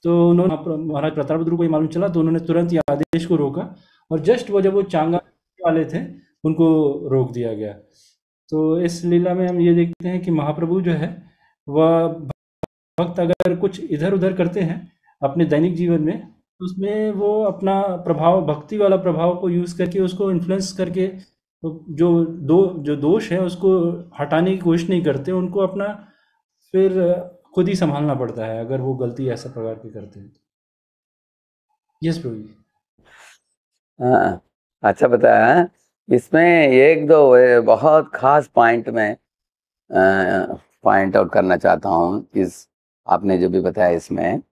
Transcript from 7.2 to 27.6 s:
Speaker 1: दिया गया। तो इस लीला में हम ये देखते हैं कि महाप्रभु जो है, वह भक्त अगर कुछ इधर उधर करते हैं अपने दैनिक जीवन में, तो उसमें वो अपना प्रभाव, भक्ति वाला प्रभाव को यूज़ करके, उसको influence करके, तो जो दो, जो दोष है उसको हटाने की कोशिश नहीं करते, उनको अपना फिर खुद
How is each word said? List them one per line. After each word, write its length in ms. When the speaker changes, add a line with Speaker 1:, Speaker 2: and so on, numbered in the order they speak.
Speaker 1:
दिया 220
गया। 180
तो 300
इस 240
लीला 300
में 140
हम 120
ये 140
देखते 340
हैं 140
कि 80
महाप्रभु 500
जो 120
है, 380
वह 400
भक्त 200
अगर 360
कुछ 280
इधर 300
उधर 180
करते 280
हैं 320
अपने 220
दैनिक 300
जीवन 280
में, 260
तो 360
उसमें 460
वो 340
अपना 380
प्रभाव, 640
भक्ति 320
वाला 180
प्रभाव 420
को 100
यूज़ 300
करके, 220
उसको 300
influence 420
करके, 340
तो 280
जो 340
दो, 540
जो 180
दोष 360
है 80
उसको 500
हटाने 300
की 80
कोशिश 320
नहीं 140
करते, 280
उनको 280
अपना 480
फिर 420
खुद 140